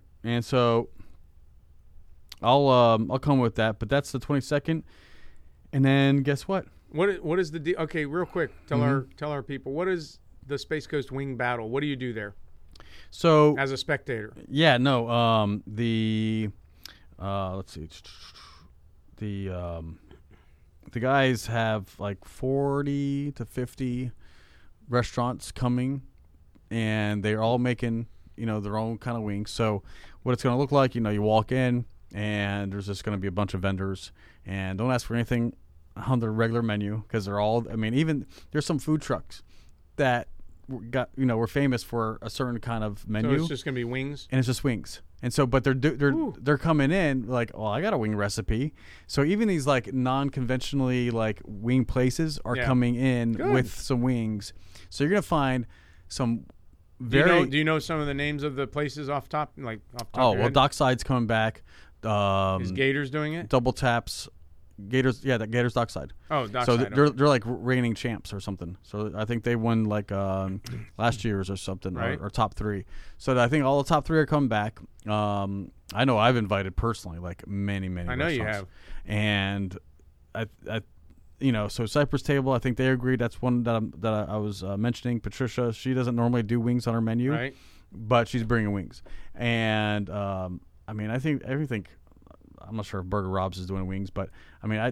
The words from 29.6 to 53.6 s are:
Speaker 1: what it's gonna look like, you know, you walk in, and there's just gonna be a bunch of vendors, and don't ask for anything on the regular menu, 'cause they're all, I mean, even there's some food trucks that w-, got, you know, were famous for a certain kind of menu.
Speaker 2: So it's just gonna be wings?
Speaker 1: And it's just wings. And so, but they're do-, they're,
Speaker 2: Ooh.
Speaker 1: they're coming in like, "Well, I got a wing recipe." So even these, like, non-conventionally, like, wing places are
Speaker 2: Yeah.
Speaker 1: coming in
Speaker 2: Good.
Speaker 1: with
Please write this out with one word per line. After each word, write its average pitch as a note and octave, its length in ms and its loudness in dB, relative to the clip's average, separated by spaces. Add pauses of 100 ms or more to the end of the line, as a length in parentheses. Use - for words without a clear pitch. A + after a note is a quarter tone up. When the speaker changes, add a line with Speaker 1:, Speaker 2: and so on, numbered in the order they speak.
Speaker 1:
what B2+ 100 0
it's - 120 0
gonna B2 120 4
look C3+ 140 0
like, C3+ 240 4
you A#2+ 60 -2
know, A2 100 0
you G#2 120 2
walk G#2+ 280 4
in, B2 360 2 (280)
and G2+ 580 -2
there's G2 140 -6
just G2 160 -6
gonna G#2+ 160 -2
be F#2+ 80 -4
a F#2 60 -2
bunch G2 200 0
of F#2+ 100 -4
vendors, F#2+ 500 -4 (340)
and F#2+ 320 -4
don't B2 140 0
ask B2 120 0
for A#2 120 -6
anything A#2 380 0 (520)
on B2 140 2
the A2+ 100 -2
regular A2+ 320 0
menu, G#2 460 -2
'cause G#2+ 160 -2
they're G2+ 160 -2
all, A2 280 2
I - 60 -8
mean, A2 200 0
even D3+ 320 2 (260)
there's D3+ 140 0
some D#3+ 120 0
food D#3 240 0
trucks - 400 -6 (540)
that B2 320 2 (400)
w-, A#2 220 -10
got, B2+ 260 -2
you C3+ 100 2
know, A#2+ 120 2
were A2+ 80 2
famous C3+ 360 0
for A2+ 400 -4
a A2+ 80 -10
certain A#2+ 300 -4
kind A#2 240 -4
of G#2 240 -6
menu. A2 300 0
Speaker 2:
So - 20 2
it's E3 80 0
just C#3 160 -6
gonna C3+ 100 -4
be B2 100 -2
wings? C3 460 -6
Speaker 1:
And C3 80 2
it's B2 80 4
just B2 160 0
wings. - 380 -4 (220)
And B2 100 -2
so, C#3 140 4
but B2 180 4
they're C3+ 80 6
do-, C3 240 2
they're, C#3 160 4
Speaker 2:
Ooh. D4+ 260 -2
Speaker 1:
they're C#3 200 2
coming D3 340 4
in C#3 340 2
like, A#2+ 280 0
"Well, G#2+ 140 -6
I G#2+ 120 0
got G#3 140 0
a D3 40 0
wing G#2+ 160 0
recipe." A2 600 -2 (320)
So C#3+ 180 2
even G#3 240 2
these, D#3 180 0
like, C3 280 2
non-conventionally, B2+ 1160 0
like, A2 360 0
wing A2+ 400 2
places C#3+ 580 0
are B2 120 -2
Speaker 2:
Yeah. B2+ 100 0
Speaker 1:
coming B2 300 4
in A#2+ 360 2
Speaker 2:
Good. E4+ 200 0
Speaker 1:
with B2+ 220 2